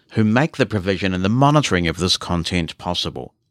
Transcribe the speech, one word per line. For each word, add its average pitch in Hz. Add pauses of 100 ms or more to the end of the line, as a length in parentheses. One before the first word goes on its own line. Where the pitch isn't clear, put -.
(120)
who 113
make 120
the 135
provision 95
and 92
the 95
monitoring 127
of 80
this 87
content 85
possible. 76 (160)